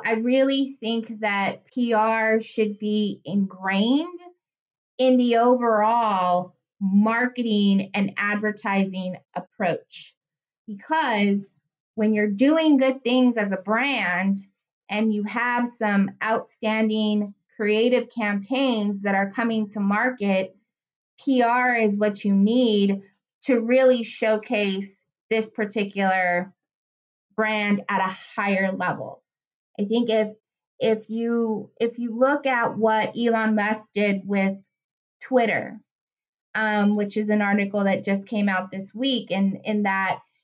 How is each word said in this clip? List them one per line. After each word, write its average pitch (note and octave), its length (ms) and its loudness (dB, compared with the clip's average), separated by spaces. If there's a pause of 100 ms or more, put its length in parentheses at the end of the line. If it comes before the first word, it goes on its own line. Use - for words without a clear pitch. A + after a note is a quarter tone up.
I A3+ 80 0
really C4+ 640 2
think A3+ 420 -6
that G3+ 460 -2
P A#3+ 260 -2
R A3 480 2
should G#3+ 380 -4
be G#3 460 -2
ingrained G3+ 920 0 (800)
in B3+ 200 4
the A#3+ 200 4
overall A3 1160 2 (240)
marketing G#3 1120 2
and G3+ 240 -2
advertising G3 1000 -2 (180)
approach. - 800 -6 (540)
Because G3+ 840 -2 (440)
when G#3+ 180 2
you're G#3+ 140 2
doing C#4+ 500 4
good C4 260 0
things B3 340 2
as G3+ 140 -2
a F#3 60 -2
brand G3 800 0 (520)
and G#3+ 240 0
you G#3 100 -2
have A#3+ 440 -2
some G3+ 440 0 (120)
outstanding G#3+ 1120 -2 (220)
creative A#3+ 540 2
campaigns G#3 960 -2
that G3 120 0
are G3 160 -2
coming A3+ 360 -2
to G#3 120 -8
market, G3+ 760 0 (680)
P B3+ 180 2
R B3 340 2
is G#3+ 220 2
what G#3 260 -2
you G3+ 120 2
need G3+ 680 4 (420)
to B3 160 2
really B3 440 4
showcase G#3 1000 -2 (280)
this A3 200 -2
particular F#3+ 1040 -2 (840)
brand G#3 540 -2
at G3 100 0
a F#3+ 160 -2 (240)
higher G3 320 0
level. A2+ 520 -6 (560)
I G#3 60 -2
think A3+ 260 0
if, G#3+ 200 0 (480)
if A3 300 -2
you, A#3 680 -2
if A#3 180 -2
you A#3 180 -6
look C#4 300 0
at A#3+ 320 -2
what A3 400 0
Elon A3 380 0
Musk G#3+ 380 -2
did G3+ 320 0
with G3 300 0 (680)
Twitter, A3 580 -2 (760)
um, G#3 420 2
which G#3 220 -4
is G#3+ 120 -2
an G#3+ 120 2
article G3+ 440 0
that F#3+ 180 0
just G3 240 -4
came G#3 220 -2
out F#3+ 200 -2
this G3 240 -12
week, B3 380 -4
and G3 320 0
in G#3 200 -2
that F#3+ 360 -2 (240)